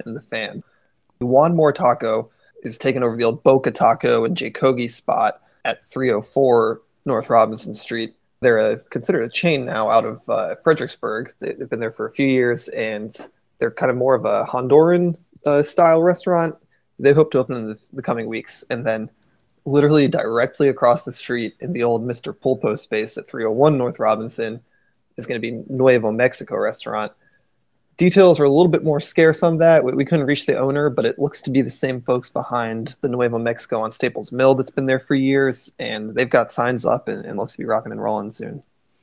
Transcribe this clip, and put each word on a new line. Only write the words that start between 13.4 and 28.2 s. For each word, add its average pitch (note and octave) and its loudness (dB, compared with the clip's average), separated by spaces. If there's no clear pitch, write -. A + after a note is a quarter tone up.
they're A#2 -2
kind C3 0
of B2 -2
more B2+ 2
of A2+ 0
a G#2+ 0
Honduran, D#3+ 2
uh, D3 4
style E3 4
restaurant. F3 0
They C#3 4
hope D3+ 4
to E3+ 2
open D3 -2
in A2 -8
the, G#2+ -12
the C3+ -12
coming A#2 -4
weeks. - -10
And A#2 -6
then A2 -4
literally C#3+ 4
directly B2 0
across A#2+ 2
the A#2+ -10
street A#2 -6
in D#3+ -8
the A#2 -2
old A#2 0
Mister A#2+ -8
Pulpo A#2 -2
space G#2+ -6
at - -12
three A#2+ -6
oh A2 0
one C#3 4
North B2 -4
Robinson A2+ -4
is A2 -12
gonna A#2+ -6
be A2+ -8
Nuevo B2+ 4
Mexico A#2 -2
restaurant. G#2+ -6
Details F3+ 6